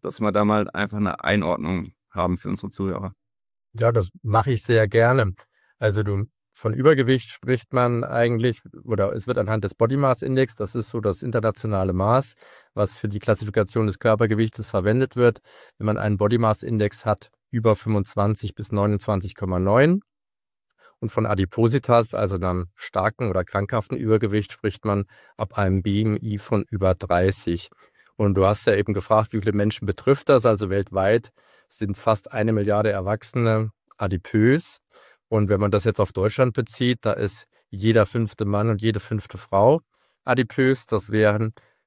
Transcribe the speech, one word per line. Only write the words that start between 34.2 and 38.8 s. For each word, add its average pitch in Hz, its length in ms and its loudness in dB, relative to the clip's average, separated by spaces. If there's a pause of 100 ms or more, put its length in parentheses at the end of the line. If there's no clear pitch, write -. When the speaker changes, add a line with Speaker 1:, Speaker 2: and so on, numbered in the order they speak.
Speaker 2:
Und 104 200 2
wenn 101 100 2
man 101 100 0
das 101 140 0
jetzt 110 160 0
auf 98 100 0
Deutschland 110 440 0
bezieht, 123 480 -2
da 110 100 -2
ist - 320 -6 (240)
jeder 107 380 2
fünfte 110 400 -4
Mann 104 240 0
und 104 100 -2